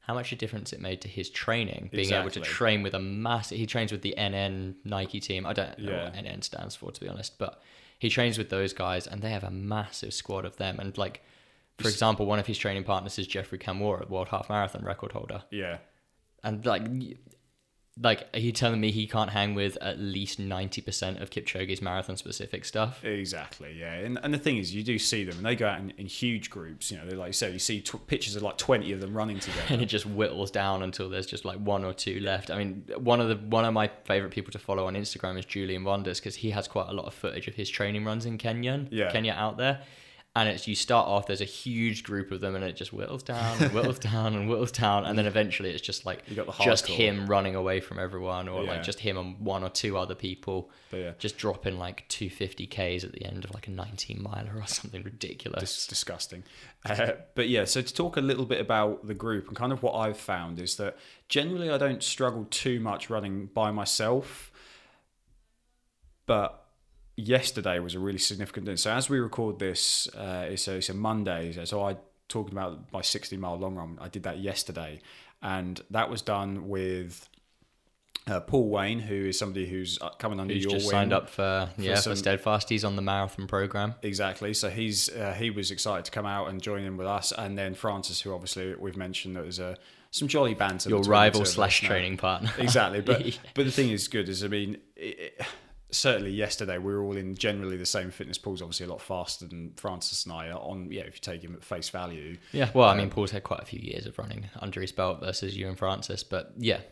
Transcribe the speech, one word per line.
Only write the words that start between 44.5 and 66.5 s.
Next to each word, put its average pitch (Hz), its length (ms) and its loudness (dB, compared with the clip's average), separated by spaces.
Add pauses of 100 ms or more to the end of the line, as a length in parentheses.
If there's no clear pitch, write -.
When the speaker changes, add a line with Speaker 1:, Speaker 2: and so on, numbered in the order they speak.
Speaker 1:
down. 101 320 6
And 104 120 2
then 104 100 4
eventually 98 420 2
it's 80 120 -4
just, - 240 -4
like, 92 220 -4
Speaker 2:
You 107 80 -6
got 101 120 -2
the - 40 -6 (100)
Speaker 1:
just 107 260 6
Speaker 2:
hardcore. - 100 -2
Speaker 1:
him 101 300 6
running 98 280 6
away 95 240 2
from 92 200 -10
everyone, 92 500 -4
or, 92 120 -2
like, 87 180 -2
Speaker 2:
Yeah. - 20 -6
Speaker 1:
just 90 180 -4
him 101 180 0
and 92 220 -6
one 95 240 0
or 92 60 -2
two 101 280 0
other 92 160 0
people 92 560 -4 (220)
Speaker 2:
But 95 60 -6
yeah. 90 220 -6
Speaker 1:
just - 180 -4
dropping, 95 420 -2
like, 90 300 -8
two 98 200 -4
fifty - 380 -6
Ks 90 380 -2
at - 80 -10
the - 100 -10
end 95 220 -8
of, 98 80 -10
like, 104 160 -12
a - 20 -8
nineteen 98 500 -8
miler 101 300 -6 (100)
or 104 60 -8
something - 360 -6
ridiculous. - 580 -8
Speaker 2:
Dis-, - 260 -4
disgusting. - 560 -6 (400)
Uh, 110 280 2 (220)
but 120 140 2
yeah, 117 160 6
so 127 180 2
to 123 120 -4
talk 170 240 0
a 143 40 2
little 135 240 2
bit 117 140 2
about 107 480 2
the 104 60 -4
group 104 340 -2
and 104 80 -10
kind 120 160 0
of 135 120 -2
what 120 120 4
I've 110 240 0
found 87 400 -4
is 90 160 -2
that 101 220 -4 (320)
generally 170 400 2
I 143 80 2
don't 135 260 2
struggle 117 460 0
too 123 320 0
much 104 280 -4
running 98 360 -2
by 107 260 2
myself. 107 800 0 (1700)
But 107 360 2 (560)